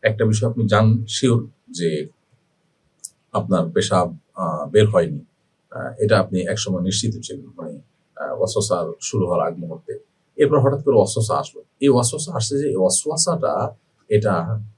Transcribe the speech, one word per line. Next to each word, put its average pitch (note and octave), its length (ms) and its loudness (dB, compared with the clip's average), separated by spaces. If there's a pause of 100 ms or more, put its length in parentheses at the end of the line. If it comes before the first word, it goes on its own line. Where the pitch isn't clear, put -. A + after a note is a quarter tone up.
একটা A2 220 0
বিষয় G#2+ 260 0
আপনি A#2 160 -2
জান A2 400 4
শিওর A#2 420 2 (220)
যে E3+ 360 -2 (1300)
আপনার F#2+ 380 -2
পেশাব, F2+ 460 0 (180)
আহ, D#2 360 -6
বের G#2+ 180 6
হয়নি, E2+ 320 0 (500)
আহ, C2 280 -8
এটা G#2 220 4
আপনি F#2 200 0
একসময় F2+ 420 -2
নিশ্চিত G#2 400 -2
ছিলেন, - 240 -14
মানে, - 340 -14 (360)
আহ, C2+ 220 -8
ওয়াসওয়াসা F2+ 600 0
শুরু F#2+ 260 -2
হওয়ার F2 200 0
আগ E2+ 120 -6
মুহূর্তে, - 400 -12 (380)
এরপর D3 240 4
হঠাৎ C#3 240 2
করে C3+ 100 4
ওয়াসওয়াসা G#2+ 400 2
আসলো। - 280 -6 (180)
এই C#3 80 4
ওয়াসওয়াসা B2+ 460 2
আসছে C3 240 -2
যে, D3 100 -2
এই C#3 80 -2
ওয়াসওয়াসাটা G2 1000 0 (320)
এটা G#2 520 0 (180)